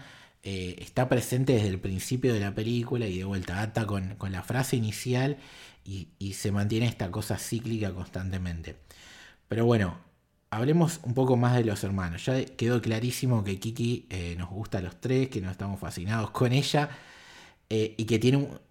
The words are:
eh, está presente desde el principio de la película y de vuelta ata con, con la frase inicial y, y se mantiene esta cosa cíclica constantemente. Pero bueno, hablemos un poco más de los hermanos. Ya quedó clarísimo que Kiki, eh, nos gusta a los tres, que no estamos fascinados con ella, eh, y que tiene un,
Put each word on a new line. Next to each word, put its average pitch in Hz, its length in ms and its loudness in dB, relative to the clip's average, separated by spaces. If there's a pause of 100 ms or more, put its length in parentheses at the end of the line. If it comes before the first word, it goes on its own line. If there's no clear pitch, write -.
(440)
eh, 92 360 -6
está 127 300 -2
presente 131 440 2
desde 107 160 4
el 92 100 0
principio 120 540 0
de 107 80 2
la 101 120 -2
película 117 540 -2
y 90 100 -2
de 92 60 -4
vuelta 95 380 -2
ata 110 240 -2
con, 101 300 -2
con 95 160 -6
la 90 120 -6
frase 131 320 0
inicial 123 640 0 (480)
y, 95 240 -10 (100)
y 98 140 -6
se - 180 -2
mantiene 104 340 2
esta 113 260 -2
cosa 107 260 -2
cíclica 110 560 -2
constantemente. 90 800 -6 (720)
Pero 113 180 2
bueno, 107 320 4 (520)
hablemos 156 540 2
un 123 100 -2
poco 131 240 4
más 123 180 4
de 120 80 4
los 104 200 0
hermanos. 92 420 -2
Ya 131 180 2
quedó 117 380 0
clarísimo 117 640 2
que 95 160 -2
Kiki, 117 500 -2
eh, 87 280 -6
nos 87 120 -6
gusta 101 300 -6
a - 20 -4
los 90 180 -8
tres, 131 300 2
que 117 120 -4
no 92 80 -4
estamos 98 300 -4
fascinados 101 520 -4
con 120 200 2
ella, 143 380 2 (800)
eh, 107 280 0
y 110 80 -2
que 110 140 4
tiene 127 180 6
un, 139 220 -2 (120)